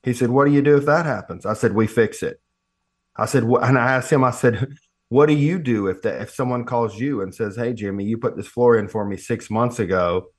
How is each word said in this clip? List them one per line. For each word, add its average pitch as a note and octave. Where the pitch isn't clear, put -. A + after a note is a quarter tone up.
He B2
said, A#2+
"What C#3
do D3
you C#3+
do D3
if C#3+
that D#3+
happens?" G2
I G#2+
said, G#2+
"We A2
fix -
it." -
I A2
said, B2
"Wha-," A#2+
and B2+
I B2
asked B2+
him, C3
I B2
said, A#2+
<laughs> -
"What C#3+
do D3+
you D3
do A2+
if F#2
that, F#2+
if A2
someone B2
calls A2+
you C3
and F#2+
says, G#2
'Hey, A#2+
Jimmy, G2+
you A2
put A#2
this -
floor A#2+
in G#2
for G#2+
me G2
six -
months A#2+
ago F2+